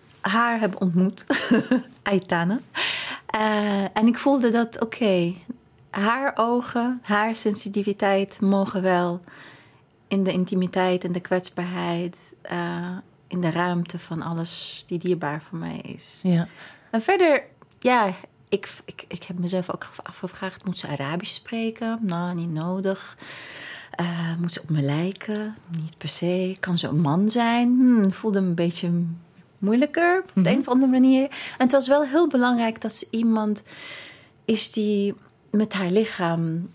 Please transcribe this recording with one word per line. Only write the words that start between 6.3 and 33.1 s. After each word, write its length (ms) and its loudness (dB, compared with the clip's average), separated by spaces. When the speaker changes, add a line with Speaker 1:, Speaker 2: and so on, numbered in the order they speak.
Speaker 1:
ogen, 680 0
haar 320 0
sensitiviteit 1040 0
mogen 420 2
wel 380 2
in 160 0
de 80 0
intimiteit 720 0
en 80 -2
de 80 -4
kwetsbaarheid, 1200 -4
eh, 540 -6
in 140 -4
de 100 2
ruimte 480 -2
van 240 -8
alles 640 -6
die 120 -4
dierbaar 500 -2
voor 100 -10
mij 180 -8
is. 460 -14
Speaker 2:
Ja. 260 2
Speaker 1:
En 120 -2
verder, 400 4
ja, 340 4
ik, 200 -2
ik, 240 -18
ik 140 -12
heb 160 -10
mezelf 360 -2
ook 100 -10
af-, 180 -18
afgevraagd: 640 -10
moet 140 -6
ze 100 -6
Arabisch 460 -4
spreken? 680 -6
Nou, 320 -2
niet 180 -4
nodig. 640 -4
Eh, 480 -2
moet 140 -2
ze 100 -4
op 80 -6
me 120 2
lijken? 720 -4
Niet 180 -10
per 100 -8
se. 520 -2
Kan 180 0
ze 100 -2
een 120 0
man 300 2
zijn? 380 2
Hmm, 440 6
voelde 280 0
me 80 2
een 60 0
beetje 360 0
moeilijker 640 2
op 140 -8
de 60 2
Speaker 2:
Mhm. 120 4
Speaker 1:
een 60 4
of 100 -2
andere 240 4
manier. 300 6
En 80 -2
het 140 4
was 160 4
wel 160 6
heel 240 4
belangrijk 520 2
dat 140 -6
ze 160 -4